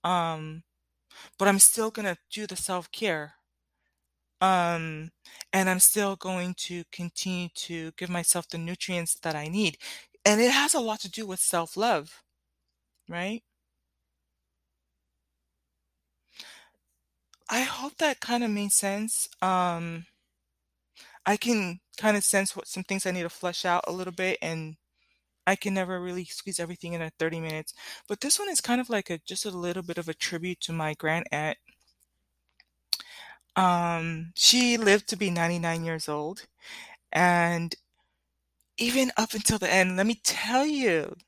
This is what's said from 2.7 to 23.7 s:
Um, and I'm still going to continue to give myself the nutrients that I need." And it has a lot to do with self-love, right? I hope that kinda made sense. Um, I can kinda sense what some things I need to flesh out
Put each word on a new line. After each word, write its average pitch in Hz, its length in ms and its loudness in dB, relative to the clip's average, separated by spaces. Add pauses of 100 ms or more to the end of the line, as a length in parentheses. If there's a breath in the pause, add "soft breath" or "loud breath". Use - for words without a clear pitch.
Um, 170 720 2 (420 loud breath)
and 190 160 4
I'm 185 100 2
still 196 360 4
going 180 400 -6 (100)
to 175 260 -8
continue 175 580 -4
to 165 440 -8
give 180 160 -8
myself 175 400 0
the 170 80 -8
nutrients 170 640 -4
that 160 140 -4
I 151 120 -8
need." 180 300 0 (480 loud breath)
And 208 160 8
it 247 100 6
has 285 220 4
a 311 60 4
lot 220 220 -2
to 196 80 -10
do 220 180 -8
with 185 120 -6
self-love, 175 840 0 (840)
right? 185 340 -6 (4000 loud breath)
I 233 100 2
hope 262 360 -6
that 302 220 2
kinda 240 280 0
made 202 240 0
sense. 202 580 0 (140)
Um, 170 640 0 (1160 loud breath)
I 208 120 2
can 196 420 0 (180)
kinda 208 240 2
sense 196 340 0
what - 120 -12
some 185 160 -8
things 190 220 -4
I 185 60 0
need 180 120 -4
to 170 60 -4
flesh - 360 -6
out 180 220 2